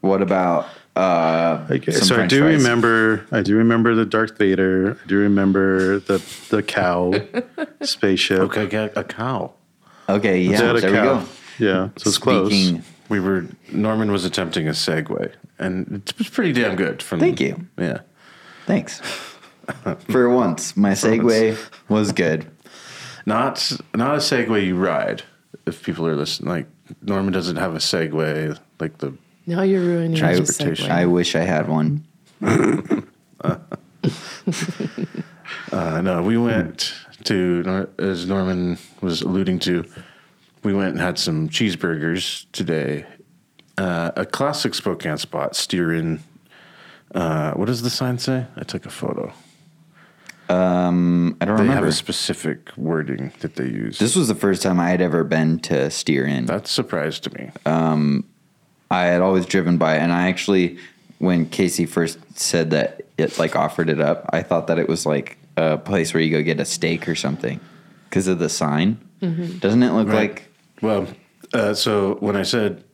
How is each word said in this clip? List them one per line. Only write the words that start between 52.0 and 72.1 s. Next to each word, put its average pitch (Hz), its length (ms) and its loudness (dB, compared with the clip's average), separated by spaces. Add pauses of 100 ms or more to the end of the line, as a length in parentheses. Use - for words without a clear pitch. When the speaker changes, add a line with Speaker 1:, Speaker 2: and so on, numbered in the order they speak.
Speaker 3:
wording 69 640 -4
that - 160 -8
they 64 80 -6
use. 55 340 -6
Speaker 1:
This 127 160 2
was 170 140 2
the 107 60 2
first 95 280 0
time 92 160 2
I 87 120 2
had 90 100 2
ever 85 240 2
been 80 360 2
to 69 300 0
Steer 69 360 0
In. 69 200 -2
Speaker 3:
That 101 200 -4
surprised - 640 -4
me. - 180 -14 (140)
Speaker 1:
Um, 76 600 2 (640)
I 90 140 2
had 87 180 4
always 92 240 2
driven 87 320 2
by, 78 180 2
and 82 160 2
I 90 160 2
actually, 92 500 0 (400)
when 87 300 2
Casey 87 380 0
first 82 320 -2 (200)
said 80 320 0
that - 300 -2 (160)
it, - 220 -2
like, 80 180 0
offered 80 320 0
it 78 120 0
up, 76 320 0
I 82 100 0
thought 82 240 -2
that 85 120 0
it 85 100 0
was, 82 180 -2
like, 73 320 -2 (180)
a 80 220 2
place 85 360 -2
where 85 80 2
you 80 80 2
go 78 120 2
get 78 180 0
a - 40 0
steak 82 420 -4
or 82 80 -2
something - 460 -6 (500)
'cause 95 160 0
of 92 120 0
the 80 100 0
sign. 80 480 0 (240)
Speaker 4:
Mm-hmm. 175 380 -4
Speaker 1:
Doesn't 110 240 4
it 120 100 2
look 104 160 2
Speaker 3:
Right. 107 80 0
Speaker 1:
like 107 320 -2 (320)
Speaker 3:
Well, 107 260 0 (480)
uh, 107 200 2
so 104 460 0